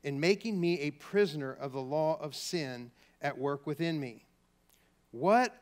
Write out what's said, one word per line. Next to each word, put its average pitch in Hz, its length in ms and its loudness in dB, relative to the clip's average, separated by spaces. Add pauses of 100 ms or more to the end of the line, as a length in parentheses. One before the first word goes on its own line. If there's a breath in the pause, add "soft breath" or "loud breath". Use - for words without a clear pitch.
and 139 160 -4
making 202 400 2
me 170 200 2
a 147 100 -2
prisoner 151 640 0
of 135 180 -8
the 135 80 -4
law 151 400 0
of 143 160 -8
sin 127 540 -6 (320 soft breath)
at 139 160 -4
work 143 280 -2
within 156 320 -2
me. 127 280 -8 (840 soft breath)
What 202 520 4